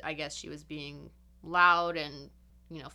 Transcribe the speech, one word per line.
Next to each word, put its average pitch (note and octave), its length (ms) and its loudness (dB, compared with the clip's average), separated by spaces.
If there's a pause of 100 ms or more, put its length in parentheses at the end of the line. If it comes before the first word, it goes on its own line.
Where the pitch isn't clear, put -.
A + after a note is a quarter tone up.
I D#3 120 -4
guess D3 200 -8
she - 140 -10
was D3 160 -12
being D3 460 -12 (320)
loud E3+ 540 6
and, C#3+ 340 -8 (400)
you D#3 120 -12
know, C3+ 120 -12